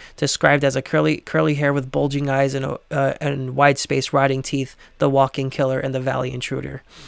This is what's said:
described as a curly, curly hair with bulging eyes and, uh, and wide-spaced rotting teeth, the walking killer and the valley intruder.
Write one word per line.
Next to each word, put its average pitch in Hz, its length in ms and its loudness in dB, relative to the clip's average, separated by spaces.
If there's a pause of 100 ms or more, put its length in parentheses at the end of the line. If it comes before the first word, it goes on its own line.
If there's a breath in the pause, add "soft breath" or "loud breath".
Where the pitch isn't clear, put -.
(160 loud breath)
described 143 480 2
as 135 140 2
a 135 40 -2
curly, 156 360 2
curly 156 380 0
hair 143 180 2
with 135 180 -2
bulging 143 380 0
eyes 135 240 2
and, 135 120 -4 (240)
uh, 139 300 0
and 135 380 -4
wide-spaced 143 560 2
rotting 135 280 2
teeth, 135 360 -4 (220 soft breath)
the 143 100 2
walking 135 400 2
killer 131 280 -2
and 131 160 -2
the 131 60 -2
valley 131 320 -2
intruder. 131 520 -8 (240 loud breath)